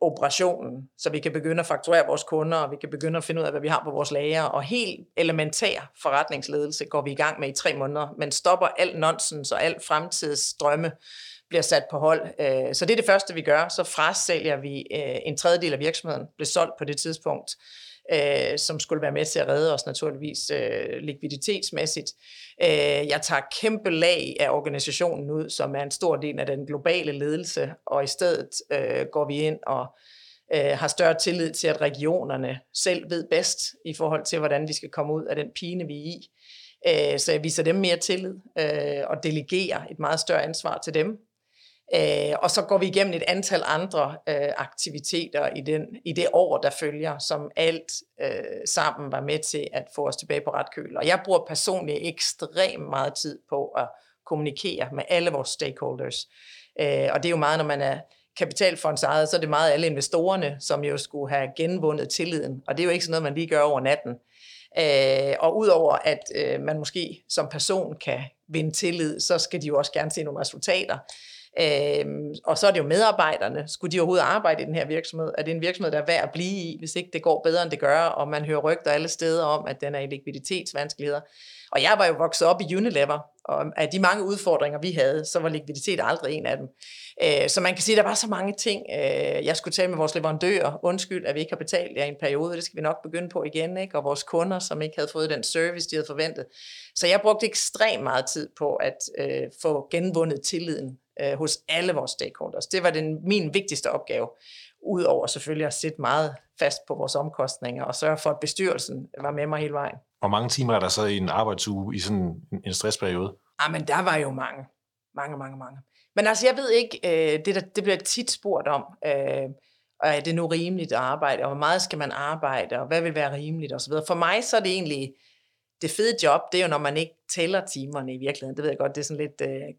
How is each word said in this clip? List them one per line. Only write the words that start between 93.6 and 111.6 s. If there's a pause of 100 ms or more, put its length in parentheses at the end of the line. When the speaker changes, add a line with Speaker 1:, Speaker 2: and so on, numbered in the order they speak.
Speaker 1:
ikke?
Og
vores
kunder,
som
ikke
havde
fået
den
service,
de
havde
forventet. (480)
Så
jeg
brugte
ekstremt
meget
tid (100)
på
at, (220)
øh, (200)
få
genvundet
tilliden, (220)
øh,
hos (100)
alle
vores
stakeholders.
Det
var
den,
min
vigtigste
opgave, (540)
udover
selvfølgelig
at
sætte
meget (240)
fast
på
vores
omkostninger
og
sørge
for,
at
bestyrelsen (120)
var
med
mig
hele
vejen. (220)
Speaker 2:
Hvor
mange
timer
er
der
så
i
en
arbejdsuge